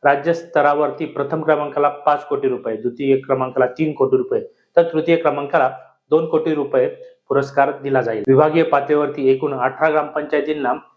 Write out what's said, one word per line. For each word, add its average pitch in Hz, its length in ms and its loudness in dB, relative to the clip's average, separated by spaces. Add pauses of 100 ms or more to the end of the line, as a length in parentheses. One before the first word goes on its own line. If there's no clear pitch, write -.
राज्य 143 280 2
स्तरावरती 147 720 0
प्रथम 143 380 -6
क्रमांकाला 147 460 0
पाच 147 360 -2
कोटी 135 240 -2
रुपये, 113 280 -4
द्वितीय 135 400 0
क्रमांकाला 131 480 0
तीन 151 280 -2
कोटी 131 240 2
रुपये, 123 240 0 (360)
तर 170 60 6
तृतीय 165 320 2
क्रमांकाला 143 560 0 (380)
दोन 160 200 2
कोटी 160 260 0
रुपये 135 320 0 (400)
पुरस्कार 139 440 0 (120)
दिला 135 180 0
जाईल. 113 260 -4
विभागीय 151 360 4
पातळीवरती 143 680 0
एकूण 135 300 0
अठरा 131 300 0
ग्रामपंचायतींना 147 840 -2 (240)